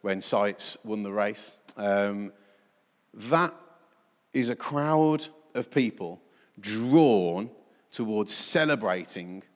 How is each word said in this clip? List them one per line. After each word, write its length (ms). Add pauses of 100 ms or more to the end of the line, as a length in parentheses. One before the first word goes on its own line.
when 200
Sites 600
won 200
the 80
race. 460 (200)
Um, 540 (840)
that 400 (800)
is 160
a 60
crowd 720 (300)
of 160
people 500 (380)
drawn 920 (420)
towards 420
celebrating 1080 (140)